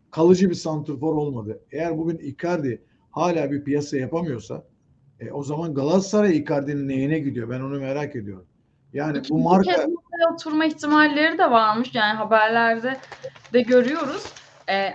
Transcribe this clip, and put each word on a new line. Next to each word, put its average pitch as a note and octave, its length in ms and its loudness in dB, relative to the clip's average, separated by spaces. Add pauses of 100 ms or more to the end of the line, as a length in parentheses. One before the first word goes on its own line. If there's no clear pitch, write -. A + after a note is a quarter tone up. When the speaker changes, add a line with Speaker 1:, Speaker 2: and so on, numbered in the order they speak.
(120)
Speaker 1:
kalıcı F3+ 380 6
bir E3+ 60 -2
santrfor D3+ 600 -4
olmadı. B2 440 -4 (120)
Eğer D#3 260 -4
bugün E3 200 -4
Icardi D3 640 -6 (300)
hala D#3+ 400 -2
bir C#3+ 120 -4
piyasa C#3+ 340 -2
yapamıyorsa, C3 680 -6 (560)
e, A2+ 120 -12
o C#3 120 -8
zaman D3+ 300 -6
Galatasaray F#3 640 2
Icardi'nin C#3+ 500 -4
neyine C#3 320 0
gidiyor? A#2+ 300 -6
Ben B2+ 100 -6
onu C3+ 200 -8
merak C#3+ 360 -6
ediyorum. G2+ 300 -12 (480)
Yani D3 220 -4
bu C#3 40 -4
Speaker 2:
İkinci D3 240 0
Speaker 1:
marka F#3 200 6
Speaker 2:
kez F3+ 140 2
masaya E4+ 560 -2
oturma D#4+ 320 -2
ihtimalleri D4+ 720 2
de E4 140 4
varmış. A3+ 440 2
Yani G#3+ 220 2
haberlerde A3+ 800 2 (560)
de B3 80 6
görüyoruz. C4 720 0 (340)
E, G3 280 0